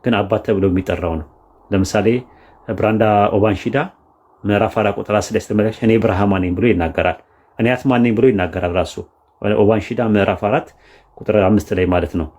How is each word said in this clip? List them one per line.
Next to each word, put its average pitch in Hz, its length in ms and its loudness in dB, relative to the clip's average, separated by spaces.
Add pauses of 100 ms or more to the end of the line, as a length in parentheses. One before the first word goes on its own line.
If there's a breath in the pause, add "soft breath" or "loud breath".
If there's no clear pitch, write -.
ግን 117 140 0
አባት 101 280 0
ተብሎ 98 240 0
የሚጠራው 87 480 -2
ነው። 80 120 -8 (440)
ለምሳሌ 98 360 0 (640 soft breath)
ብራንዳ 107 360 0 (260)
ኦባንሺዳ 104 460 0 (680)
ምዕራፍ 104 320 0
አራት 104 200 0
ቁጥር 104 180 -4
አስር 104 180 -2
ላይ 110 80 0
ስትመለከች 107 400 -2
«እኔ 110 180 2
ብርሃማ 101 380 0
ነኝ» 92 160 -2
ብሎ 92 140 -2
ይናገራል። 87 520 0 (400 soft breath)
«እኔ 110 100 0
አትማን 123 340 0
ነኝ» 120 120 2
ብሎ 131 120 2
ይናገራል 90 480 0
ራሱ 90 200 -2 (640)
ኦባንሺዳ 107 520 0
ምዕራፍ 101 360 2
አራት 117 240 -2 (480 soft breath)
ቁጥር - 240 -2
አምስት 98 300 2
ላይ 92 160 0
ማለት 90 280 -2
ነው። 82 120 -4 (120)